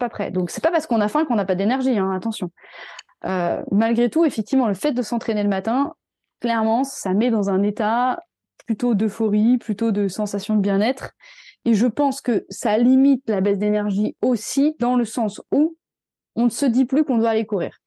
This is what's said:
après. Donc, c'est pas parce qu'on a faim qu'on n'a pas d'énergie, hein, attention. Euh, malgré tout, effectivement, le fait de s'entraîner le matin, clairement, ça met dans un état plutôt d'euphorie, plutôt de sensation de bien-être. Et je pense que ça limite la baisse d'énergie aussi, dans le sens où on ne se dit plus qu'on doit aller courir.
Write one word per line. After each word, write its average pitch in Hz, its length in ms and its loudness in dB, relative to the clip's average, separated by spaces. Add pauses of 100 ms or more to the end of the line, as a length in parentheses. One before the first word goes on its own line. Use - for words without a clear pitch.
après. 214 300 -4
Donc, 180 180 -2
c'est - 140 -10
pas 330 80 2
parce 339 160 0
qu'on 220 160 2
a 208 60 2
faim 302 180 0
qu'on 262 80 0
n'a 202 100 0
pas 185 100 0
d'énergie, 240 440 0
hein, 190 140 0
attention. 185 380 -4 (760)
Euh, 180 440 -2
malgré 226 380 2
tout, 320 160 2
effectivement, 262 440 0
le 196 60 0
fait 294 180 -2
de 247 100 -2
s'entraîner 220 400 -4
le 202 80 0
matin, 220 420 -2 (480)
clairement, 233 420 0
ça 226 300 -4
met 214 180 2
dans 208 200 0
un 190 120 2
état 220 580 0 (460)
plutôt 240 280 0
d'euphorie, 214 640 2
plutôt 226 320 -2
de 202 160 0
sensation 208 480 -4
de 214 60 2
bien-être. 202 500 0 (540)
Et 233 100 2
je 214 140 2
pense 277 320 -2
que 233 300 -2
ça 214 280 0
limite 262 500 4
la 202 120 0
baisse 202 180 2
d'énergie 208 640 -2
aussi, 269 560 0
dans 247 160 0
le 247 100 2
sens 220 460 -4
où 311 260 2 (600)
on 240 80 2
ne 240 60 4
se - 160 -2
dit 247 180 4
plus 269 180 2
qu'on 262 160 0
doit 226 120 2
aller 220 160 0
courir. 170 400 -4